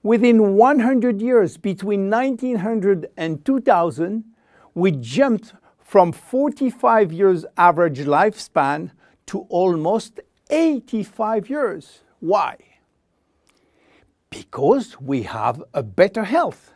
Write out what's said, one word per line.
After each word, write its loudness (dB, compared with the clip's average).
Within 4
one 6
hundred 0
years, 2
between -4
nineteen -2
hundred -2
and -6
two 0
thousand, 0
we 2
jumped -2
from 4
forty-five 0
years 0
average 2
lifespan -2
to -10
almost -2
eighty-five -2
years. -8
Why? -2
Because -2
we -4
have -6
a -4
better 0
health. -4